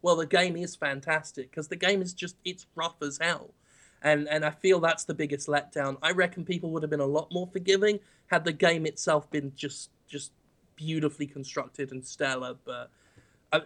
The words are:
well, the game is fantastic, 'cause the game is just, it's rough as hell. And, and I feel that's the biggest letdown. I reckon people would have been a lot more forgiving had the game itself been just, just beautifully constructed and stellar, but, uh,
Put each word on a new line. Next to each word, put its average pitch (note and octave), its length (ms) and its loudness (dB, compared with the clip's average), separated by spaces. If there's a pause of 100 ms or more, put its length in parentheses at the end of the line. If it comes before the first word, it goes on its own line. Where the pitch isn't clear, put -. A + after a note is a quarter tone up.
well, E3+ 120 6
the D#3+ 120 0
game F3+ 280 4
is F3 200 -6
fantastic, C#3+ 760 -2
'cause D#3 160 -8
the F3+ 80 -8
game F#3+ 260 2
is F3+ 120 -6
just, F3 220 -8 (100)
it's F3+ 300 -10
rough E3 260 -6
as C#3+ 160 -4
hell. E3 360 -2 (500)
And, D3 260 4
and D#3 160 0
I D3+ 60 0
feel F#3 280 4
that's E3 240 2
the D#3+ 120 -6
biggest C#3+ 320 -4
letdown. C#3+ 560 0
I D#3+ 80 2
reckon F3+ 340 0
people F3 260 -4
would D#3+ 120 -4
have D3+ 80 -2
been D3 80 0
a C#3 80 0
lot D3+ 240 -2
more F3+ 200 -4
forgiving G3 480 2 (280)
had E3+ 180 2
the E3+ 80 0
game E3 320 4
itself D3+ 460 0
been C#3 240 -4
just, - 340 -10 (180)
just - 240 -14 (440)
beautifully D3+ 500 -2
constructed C3+ 680 -8
and C3 140 -10
stellar, B2+ 500 -4 (100)
but, B2 260 -12 (600)
uh, D#3+ 120 4